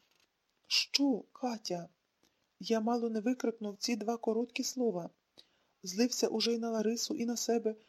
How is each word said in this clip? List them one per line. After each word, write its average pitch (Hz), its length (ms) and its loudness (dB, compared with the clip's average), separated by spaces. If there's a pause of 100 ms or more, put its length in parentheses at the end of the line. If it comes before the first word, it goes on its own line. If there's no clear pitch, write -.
(680)
Що, - 640 2
Катя? 220 580 -6 (680)
Я 220 220 0
мало 233 280 0
не 220 100 -4
викрикнув 226 580 -2
ці 233 180 -2
два 220 220 4
короткі 233 460 0
слова. 202 460 -2 (760)
Злився 220 440 2
уже 226 260 0
й 233 60 -2
на 226 120 -2
Ларису, 226 440 0
і 233 100 -2
на 233 120 -2
себе, 220 380 0 (140)